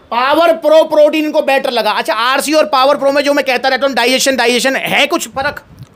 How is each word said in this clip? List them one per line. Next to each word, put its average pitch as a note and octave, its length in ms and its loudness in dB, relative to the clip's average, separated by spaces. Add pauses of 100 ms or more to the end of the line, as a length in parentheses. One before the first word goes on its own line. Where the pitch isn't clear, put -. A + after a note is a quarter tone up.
(100)
Power D4 440 2
Pro D#4 300 2
Protein D4+ 460 2
को D4+ 120 0
better C4+ 280 0
लगा। A3 200 -2
अच्छा, A#3 240 -2
आरसी C4 380 -2
और D4+ 120 2
Power C#4 320 2
Pro C4+ 160 0
में D4 120 0
जो C#4+ 100 2
मैं C#4+ 100 0
कहता C4 240 -2
रहता C4+ 180 0
हूँ C#4 80 -2
digestion, B3+ 420 0
digestion B3 400 0
है F#3+ 300 0
कुछ E4 220 -6
फर्क? - 340 -6 (340)